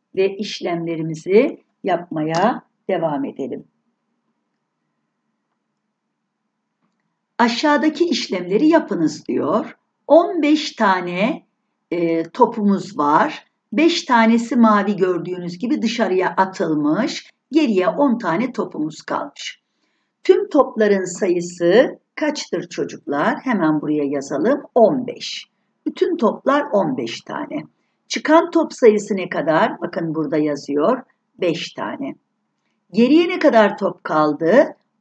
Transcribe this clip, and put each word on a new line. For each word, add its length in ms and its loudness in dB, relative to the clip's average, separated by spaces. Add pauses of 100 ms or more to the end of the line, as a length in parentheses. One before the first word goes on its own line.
(160)
ve 200 0
işlemlerimizi 1300 -2 (220)
yapmaya 800 -2 (280)
devam 340 -2
edelim. 400 -8 (3750)
"Aşağıdaki 680 2
işlemleri 600 0
yapınız." 600 0
diyor. 480 -2 (300)
On 360 4
beş 300 0
tane, 760 -2 (440)
e, 320 0
topumuz 760 0
var. 480 0 (260)
Beş 320 2
tanesi 520 2
mavi 400 4
gördüğünüz 600 -4
gibi 240 -2
dışarıya 460 0
atılmış. 1040 -2 (220)
Geriye 360 2
on 300 0
tane 340 -2
topumuz 500 -8
kalmış. 600 -10 (600)
Tüm 240 4
topların 560 2
sayısı 960 0 (160)
kaçtır 540 -6
çocuklar? 760 -4
Hemen 360 0
buraya 240 -2
yazalım. 580 -2 (120)
On 320 4
beş. 400 -12 (400)
Bütün 300 -2
toplar 560 0
on 240 0
beş 240 -8
tane. 420 -10 (460)
Çıkan 420 2
top 220 0
sayısı 440 2
ne 120 -6
kadar? 520 0
Bakın 340 -6
burada 220 -2
yazıyor. 640 0 (380)
Beş 320 -4
tane. 420 -8 (760)
Geriye 360 4
ne 100 -4
kadar 400 4
top 260 -4
kaldı? 720 2 (240)